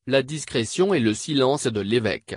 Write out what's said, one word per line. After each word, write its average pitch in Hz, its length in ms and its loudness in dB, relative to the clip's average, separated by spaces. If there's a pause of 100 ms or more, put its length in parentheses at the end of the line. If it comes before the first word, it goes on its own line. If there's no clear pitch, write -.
la 131 160 2
discrétion 151 680 -2
et 170 60 2
le 110 160 2
silence 135 540 0
de 107 120 -2
l'évêque. 107 560 -2